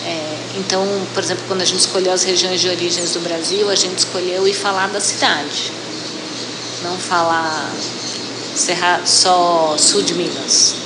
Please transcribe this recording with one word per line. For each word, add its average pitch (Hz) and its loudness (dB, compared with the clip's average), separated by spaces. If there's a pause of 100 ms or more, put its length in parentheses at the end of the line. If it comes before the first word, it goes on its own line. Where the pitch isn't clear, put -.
É, 156 -4 (200)
então, 190 2 (260)
por 196 -2
exemplo, 175 -4
quando 185 0
a - 0
gente 180 0
escolheu 185 2
as 180 2
regiões 180 0
de 180 2
origens 175 -2
do 170 -2
Brasil, 175 -2
a 196 2
gente 185 0
escolheu 185 0
ir 196 2
falar 196 0
da 202 -2
cidade, 151 0 (1080)
não 180 -4
falar 165 2 (840)
Serra-, 175 2
só 175 4
sul - 4
de 170 0
Minas. 151 2